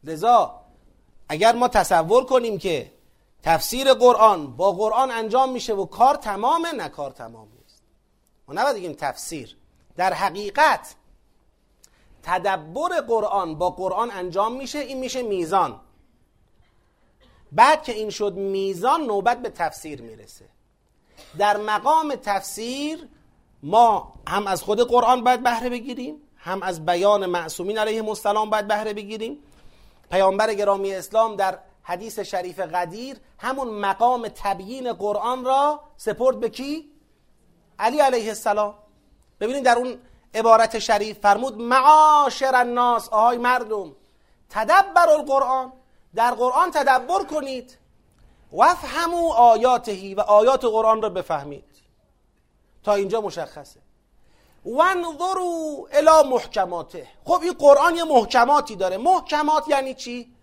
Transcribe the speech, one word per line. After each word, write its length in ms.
لذا 560
اگر 260
ما 140
تصور 560
کنیم 340
که 340
تفسیر 520
قرآن 640
با 160
قرآن 380
انجام 420
می‌شه 220
و 120
کار 280
تمامه، 580
نه، 160
کار 220
تمام 380
نیست. 340
ما 60
نباید 220
بگیم 160
تفسیر. 640
در 160
حقیقت 840
تدبر 800
قرآن 540
با 160
قرآن 400
انجام 420
می‌شه، 260
این 200
می‌شه 240
میزان. 580
بعد 300
که 100
این 180
شد 240
میزان، 680
نوبت 420
به 80
تفسیر 520
میرسه. 460
در 180
مقام 580
تفسیر 960
ما 500
هم 180
از 160
خود 180
قرآن 440
باید 180
بهره 280
بگیریم، 520
هم 260
از 240
بیان 400
معصومین 520
علیهم 300
السلام 420
باید 180
بهره 240
بگیریم. 500
پیامبر 440
گرامی 400
اسلام 420
در 220
حدیث 360
شریف 420
قدیر 600
همون 300
مقام 600
تبیین 640
قرآن 520
را 360
سپرد 440
به 80
کی؟ 440
علی 220
علیه 280
السلام. 460
ببینید 240
در 140
اون 200
عبارت 440
شریف 400
فرمود: 420
«معاشر 960
الناس»، 540
آهای 300
مردم، 580
«تدبر 600
القرآن»، 640
در 160
قرآن 400
تدبر 540
کنید، 540
«وافهموا 840
آیاته»، 800
و 60
آیات 440
قرآن 380
را 60
بفهمید. 560
تا 120
اینجا 260
مشخصه. 600
«وانظروا 1300
الی 360
محکماته»، 800
خب 180
این 100
قرآن 440
یه 80
محکماتی 720
داره. 200
محکمات 720
یعنی 260
چی؟ 480